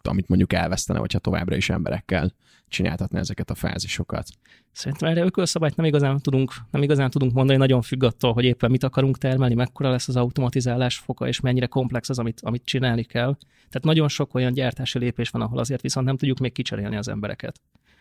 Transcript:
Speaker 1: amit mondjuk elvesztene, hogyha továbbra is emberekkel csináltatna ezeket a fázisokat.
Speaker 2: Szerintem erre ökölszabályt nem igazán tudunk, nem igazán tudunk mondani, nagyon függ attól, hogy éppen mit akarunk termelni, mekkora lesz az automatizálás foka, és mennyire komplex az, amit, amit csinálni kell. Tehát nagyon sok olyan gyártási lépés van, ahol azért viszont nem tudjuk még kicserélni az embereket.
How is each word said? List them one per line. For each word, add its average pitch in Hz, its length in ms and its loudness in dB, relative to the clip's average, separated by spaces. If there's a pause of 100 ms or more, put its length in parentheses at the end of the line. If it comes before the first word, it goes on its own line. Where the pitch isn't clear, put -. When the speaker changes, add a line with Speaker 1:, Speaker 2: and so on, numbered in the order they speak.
Speaker 1:
amit - 260 -2
mondjuk 95 260 4
elvesztene, 87 460 0
hogyha - 200 -2
továbbra - 360 -2
is - 140 0
emberekkel - 640 -2 (360)
csináltatna 87 500 -2
ezeket - 300 -6
a - 60 -8
fázisokat. - 720 -6 (440)
Speaker 2:
Szerintem 147 380 -4
erre 165 140 2
ökölszabályt 175 520 0
nem 165 100 2
igazán 143 360 2
tudunk, 135 320 2 (180)
nem 143 100 0
igazán 139 280 4
tudunk 127 240 2
mondani, 135 240 4
nagyon 131 240 4
függ 131 220 -2
attól, 120 300 2
hogy 123 120 2
éppen 120 260 2
mit 127 120 2
akarunk 135 340 0
termelni, 131 360 2
mekkora 127 360 0
lesz 127 180 0
az 127 80 0
automatizálás 123 840 0
foka, - 300 -6
és 123 120 -2
mennyire 127 260 2
komplex 120 440 -2
az, 123 100 -4
amit, 113 220 -4
amit 120 240 -4
csinálni 120 380 0
kell. 123 340 -2 (160)
Tehát - 300 -10
nagyon 156 240 4
sok - 260 -4
olyan 127 200 2
gyártási 127 460 -2
lépés 120 300 -2
van, 120 120 -4
ahol 113 160 -4
azért 127 240 -2
viszont - 240 -2
nem 131 120 2
tudjuk 135 220 0
még 127 120 -2
kicserélni 107 440 -4
az 104 120 -4
embereket. 104 540 -8 (400)